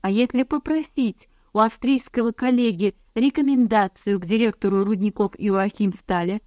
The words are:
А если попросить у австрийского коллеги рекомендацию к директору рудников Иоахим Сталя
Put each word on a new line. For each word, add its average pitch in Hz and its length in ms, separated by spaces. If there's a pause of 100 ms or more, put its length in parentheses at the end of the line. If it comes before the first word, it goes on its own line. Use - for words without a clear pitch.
А 196 80
если 247 320
попросить 294 840 (240)
у 202 60
австрийского 233 720
коллеги 233 640 (200)
рекомендацию 226 1040
к 180 60
директору 202 580
рудников 202 520
Иоахим 196 580
Сталя 180 520